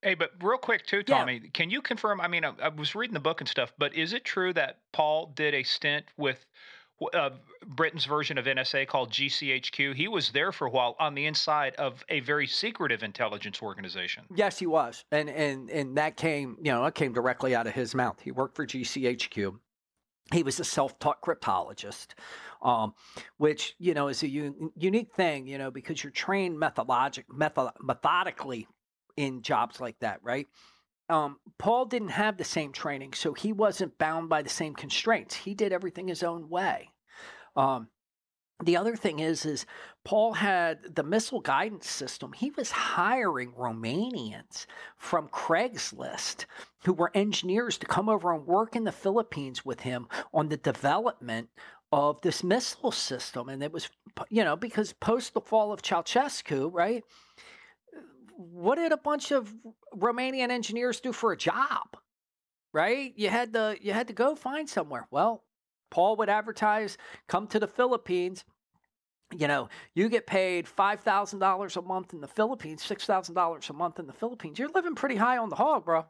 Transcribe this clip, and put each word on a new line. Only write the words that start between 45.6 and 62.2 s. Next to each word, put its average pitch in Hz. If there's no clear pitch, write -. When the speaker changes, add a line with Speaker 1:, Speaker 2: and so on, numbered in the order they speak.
Speaker 2:
who 185
were 170
engineers 202
to -
come 202
over 180
and 151
work 208
in 226
the 190
Philippines 196
with 127
him 123
on 156
the 151
development 143
of 147
this 170
missile 226
system. 123
And 135
it 156
was, -
you 214
know, 151
because 214
post 233
the 226
fall 214
of 202
Ceausescu, 170
right, 196
what 175
did 330
a 302
bunch 294
of 226
Romanian 247
engineers 240
do 254
for 226
a 156
job, -